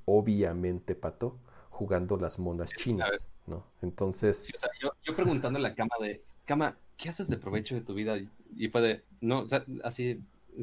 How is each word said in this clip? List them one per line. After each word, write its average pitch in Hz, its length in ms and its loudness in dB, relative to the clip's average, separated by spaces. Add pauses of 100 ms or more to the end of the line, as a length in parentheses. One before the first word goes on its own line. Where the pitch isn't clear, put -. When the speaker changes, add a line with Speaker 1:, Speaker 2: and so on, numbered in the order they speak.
Speaker 1:
obviamente, 92 920 4
Pato, - 420 -4 (320)
jugando 92 480 0
las 82 220 -2
monas 87 300 -2
Speaker 2:
Sí, - 140 -6
Speaker 1:
chinas, 104 240 2
Speaker 2:
a 101 40 4
ver. 104 80 0 (280)
Speaker 1:
¿no? 82 180 -8 (160)
Entonces 101 560 2
Speaker 2:
Sí, - 180 -10
o - 40 -12
sea, 123 100 0 (120)
yo, 139 100 0 (120)
yo 160 120 -4
preguntándole 139 520 2
a 107 80 -4
Kama 113 240 -2
de, 104 240 -4 (220)
"Kama, 147 320 0 (200)
¿qué 160 120 -8
haces 170 200 -6
de 117 80 0
provecho 107 380 -2
de 117 60 -4
tu 101 120 -8
vida?" 107 220 -2 (400)
Y 110 140 -2
fue 117 120 4
de, 110 220 4 (180)
no, 120 200 2
o 107 60 -4
sea, 131 180 0 (180)
así, 117 400 -4 (400)